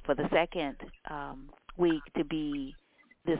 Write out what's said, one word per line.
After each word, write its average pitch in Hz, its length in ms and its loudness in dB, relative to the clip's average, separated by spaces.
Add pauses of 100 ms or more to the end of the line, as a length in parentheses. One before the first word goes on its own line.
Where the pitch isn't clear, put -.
for 147 100 2
the 139 180 0
second, 160 440 2 (340)
um, 143 400 -8 (280)
week 165 260 4 (120)
to 170 80 2
be 143 520 -2 (500)
this 165 140 2